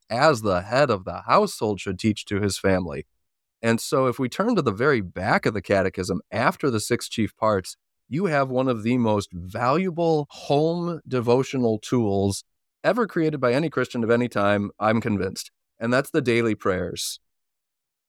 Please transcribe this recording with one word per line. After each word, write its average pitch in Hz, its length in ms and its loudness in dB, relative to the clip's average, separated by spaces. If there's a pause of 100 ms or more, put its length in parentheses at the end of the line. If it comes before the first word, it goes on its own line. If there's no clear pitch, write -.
(100)
"As 123 320 2
the 92 200 0
head 123 280 2
of 95 140 -2
the 92 180 -8
household 120 580 0
should 95 180 -6
teach 107 260 0
to 98 160 -2
his 101 180 0
family." 90 480 0 (560)
And 113 180 2
so 135 260 0
if 123 120 -2
we 127 100 0
turn 226 280 -2
to 170 60 0
the 123 100 0
very 120 300 0
back 98 440 -2
of 110 80 0
the 101 80 -4
catechism, 95 580 0 (120)
after 131 380 0
the 110 100 0
six - 280 -2
chief - 280 -4
parts, 107 400 -2 (320)
you 165 180 -2
have 143 220 0
one 131 180 0
of 117 160 0
the 120 160 2
most 107 340 2
valuable 147 1000 0
home 165 760 -2
devotional 120 720 2
tools 101 640 0 (400)
ever 208 240 2
created 156 320 0
by 123 140 2
any 147 180 0
Christian 123 320 -2
of 110 80 2
any 120 160 4
time, 101 440 0 (100)
I'm 110 200 2
convinced. 95 520 -2 (260)
And 117 140 -2
that's 135 180 0
the 156 120 0
daily 117 340 2
prayers. 92 640 -4 (880)